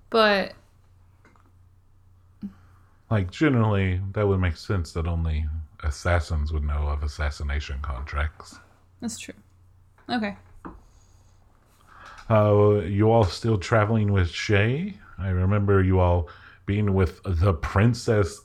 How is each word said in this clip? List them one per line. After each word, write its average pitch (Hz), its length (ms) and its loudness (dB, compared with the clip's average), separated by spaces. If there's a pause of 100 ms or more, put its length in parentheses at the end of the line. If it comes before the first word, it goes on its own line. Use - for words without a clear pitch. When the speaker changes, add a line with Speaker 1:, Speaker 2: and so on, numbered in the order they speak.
(100)
Speaker 1:
But 208 440 2 (2500)
Speaker 2:
Like, 98 200 0
generally, 104 720 2 (120)
that 107 140 0
would 95 140 2
make 87 160 0
sense 92 360 -6
that 82 140 -4
only 80 380 -2 (380)
assassins 80 720 -2
would 76 120 -2
know 73 240 -2
of 71 140 -4
assassination 71 800 -6
contracts. 69 760 -8 (440)
Speaker 1:
That's 233 160 -10
true. - 160 -16 (720)
Okay. 208 280 -6 (1900)
Speaker 2:
Uh, 104 560 6
you 104 240 2
all 113 140 6
still 110 340 0
traveling 107 540 0
with 92 180 2
Shay? 123 640 0 (240)
I 95 100 -6
remember 98 540 2
you 92 180 4
all 87 280 2 (360)
being 101 300 0
with 95 300 0
the 92 280 2
Princess 104 920 0